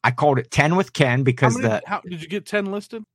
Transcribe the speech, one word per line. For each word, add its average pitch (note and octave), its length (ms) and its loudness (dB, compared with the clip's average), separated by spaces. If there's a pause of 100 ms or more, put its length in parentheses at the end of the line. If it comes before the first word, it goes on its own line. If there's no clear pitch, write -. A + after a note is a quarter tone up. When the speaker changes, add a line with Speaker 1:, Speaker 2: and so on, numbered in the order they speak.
Speaker 1:
I B2 80 4
called C3+ 280 2
it - 120 -8
Ten D3+ 240 2
with F#3+ 180 0
Ken C3 300 2
because B2 320 2
Speaker 2:
How - 60 -8
many, A#2 80 0
Speaker 1:
the G#2+ 160 0
Speaker 2:
how, F#3+ 160 -6
did F3 200 -12
you D#3+ 60 -16
get G3 180 -8
ten G#3 260 -4
listed? G#3 320 -10 (120)